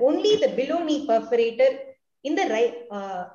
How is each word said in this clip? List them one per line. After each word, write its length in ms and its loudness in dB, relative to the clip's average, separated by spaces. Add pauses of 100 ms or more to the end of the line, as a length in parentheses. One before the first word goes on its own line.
only 360 4
the 180 2
below 280 -2
knee 220 -2
perforator 720 2 (440)
in 120 -4
the 80 0
right, 320 0 (160)
uh, 440 -8